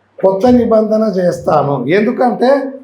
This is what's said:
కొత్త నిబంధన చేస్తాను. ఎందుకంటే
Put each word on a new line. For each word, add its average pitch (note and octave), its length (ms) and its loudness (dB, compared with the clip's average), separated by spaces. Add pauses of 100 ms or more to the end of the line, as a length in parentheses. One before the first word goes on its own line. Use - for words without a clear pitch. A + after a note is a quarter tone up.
(220)
కొత్త F#3+ 260 2
నిబంధన A3 540 2
చేస్తాను. E3+ 840 -2
ఎందుకంటే A#3+ 840 0 (120)